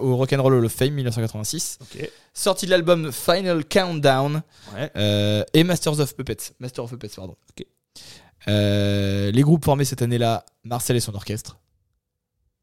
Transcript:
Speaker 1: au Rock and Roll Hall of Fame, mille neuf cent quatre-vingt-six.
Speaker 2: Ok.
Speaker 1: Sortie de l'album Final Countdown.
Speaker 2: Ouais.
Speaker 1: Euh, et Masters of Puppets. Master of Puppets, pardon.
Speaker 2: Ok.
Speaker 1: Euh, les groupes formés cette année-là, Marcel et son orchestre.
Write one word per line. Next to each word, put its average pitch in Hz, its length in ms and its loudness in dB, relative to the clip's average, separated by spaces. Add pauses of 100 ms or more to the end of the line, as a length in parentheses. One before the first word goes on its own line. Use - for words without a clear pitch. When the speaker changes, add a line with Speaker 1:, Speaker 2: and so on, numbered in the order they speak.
Speaker 1:
au 127 160 2
Rock 131 160 0
and 139 80 2
Roll 131 140 6
Hall 120 100 4
of 110 80 -2
Fame, 139 200 0
mille 139 120 -4
neuf 117 100 -2
cent 117 60 -2
quatre-vingt-six. - 600 -6
Speaker 2:
Ok. - 280 -14 (240)
Speaker 1:
Sortie 190 320 -2
de 180 60 0
l'album 165 400 4
Final 175 540 0
Countdown. 151 760 2 (320)
Speaker 2:
Ouais. 127 220 -8
Speaker 1:
Euh, 104 480 2 (100)
et 160 100 6
Masters 165 360 0
of 139 160 -2
Puppets. - 440 -8
Master 123 240 -10
of 117 80 -10
Puppets, 113 240 -14
pardon. 95 200 -16 (160)
Speaker 2:
Ok. - 140 -16 (800)
Speaker 1:
Euh, 101 840 0
les 120 120 4
groupes 156 220 4
formés 143 200 2
cette 127 160 -6
année-là, 117 440 0 (180)
Marcel 120 320 -2
et 120 40 2
son 113 140 -6
orchestre. - 460 -10 (1040)